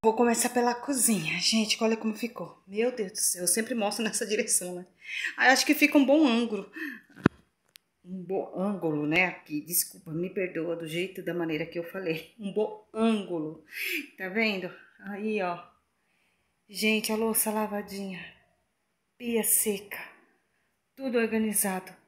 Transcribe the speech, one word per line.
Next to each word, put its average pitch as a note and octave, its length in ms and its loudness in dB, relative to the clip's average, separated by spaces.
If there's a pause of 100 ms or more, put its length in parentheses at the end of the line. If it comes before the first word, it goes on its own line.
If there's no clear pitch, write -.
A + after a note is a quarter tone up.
Vou A3 80 6
começar A#3 360 4
pela A#3+ 260 2
cozinha. G3+ 640 0
Gente, A3 440 2
olha A3 140 4
como A3 160 -2
ficou. G#3+ 540 -8
Meu A3 240 0
Deus G#3 200 -6
do - 60 -10
céu, - 240 0
eu F3+ 60 0
sempre A3+ 260 0
mostro G#3+ 300 0
nessa G#3+ 200 -2
direção, G#3 520 0
né? F3+ 100 -10 (500)
Aí - 140 6
acho C4 160 6
que D4+ 80 4
fica D4 240 4
um C4+ 80 8
bom D4 220 6
ângulo. A3+ 440 2 (1300)
Um F#3 180 -10
bom F#3 320 -4
ângulo, E3+ 520 0
né? F3 180 6
Aqui, D3+ 360 -6
desculpa, F3 500 -4
me F3 180 -4
perdoa F3 460 -4
do E3+ 120 -8
jeito, F3+ 360 -6
da E3 100 -4
maneira E3 320 -2
que E3+ 140 -8
eu E3+ 40 -6
falei. E3+ 560 -6
Um G3 140 -10
bom G#3+ 400 -2
ângulo. F3+ 720 0 (500)
Tá F#3 140 -8
vendo? G3 420 -2 (360)
Aí, G#3 340 -2
ó. F3 160 -2 (1120)
Gente, G#3+ 420 2
a A3 40 2
louça A3 340 0
lavadinha. G3 760 -4 (920)
Pia A#3 260 0
seca. - 540 0 (1000)
Tudo C4 220 -2
organizado. G#3+ 760 0 (160)